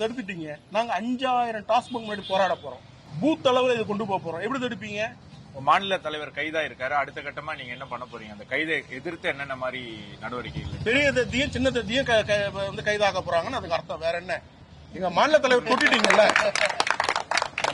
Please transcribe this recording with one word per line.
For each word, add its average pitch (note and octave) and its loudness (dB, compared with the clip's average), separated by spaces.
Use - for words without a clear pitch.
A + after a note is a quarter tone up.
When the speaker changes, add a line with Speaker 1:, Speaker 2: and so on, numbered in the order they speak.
Speaker 1:
தடுத்துட்டீங்க, G3+ -4
நாங்க A#3 0
அஞ்சாயிரம் A#3+ 0
டாஸ்மாக் A#3 0
முன்னாடி G#3 -6
போராட F#3+ 4
போறோம், B2+ -12
பூத் C#4+ 4
அளவுல B3+ 4
இது A3 -2
கொண்டு G#3 -2
போக F#3 0
போறோம். E3 -6
எப்படி B3+ -4
தடுப்பீங்க? G#3+ -6
Speaker 2:
உங்க C3+ -12
மாநில F#3+ 4
தலைவர் D3+ -6
கைதா D#3 -2
இருக்காரு, B2+ -4
அடுத்த C#3+ -6
கட்டமா D3 -8
நீங்க B2+ -10
என்ன C3+ -10
பண்ண B2 -8
போறீங்க? A2 -12
அந்த G2+ -16
கைதை D#3 0
எதிர்த்து E3+ -6
என்னென்ன C#3 -6
மாதிரி B2+ -6
நடவடிக்கைகள்? A#2 -8
Speaker 1:
பெரிய C#4 4
தத்தியும் B3 0
சின்ன C4 0
தத்தியும் A#3+ 0
க-, A3 6
க-, G#3 0
வந்து G3+ -8
கைதாக்க G3+ 2
போறாங்கன்னு F3+ 0
அதுக்கு E3+ -2
அர்த்தம். D#3 -8
வேற E3 -2
என்ன? E3+ -6
எங்க F#3 -2
மாநில B3+ 6
தலைவர் B3+ 4
தொட்டுட்டீங்கல்ல, G#3+ 6
எங்க - -2